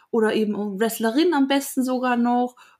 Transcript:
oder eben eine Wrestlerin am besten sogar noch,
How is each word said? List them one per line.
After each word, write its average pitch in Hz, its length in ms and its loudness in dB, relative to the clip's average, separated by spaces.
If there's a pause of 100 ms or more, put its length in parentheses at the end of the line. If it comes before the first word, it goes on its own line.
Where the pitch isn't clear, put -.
(100)
oder 214 240 2
eben 214 200 0
eine 202 240 -6
Wrestlerin 226 540 0
am 277 160 2
besten 277 340 0
sogar 254 360 0
noch, 240 380 0 (240)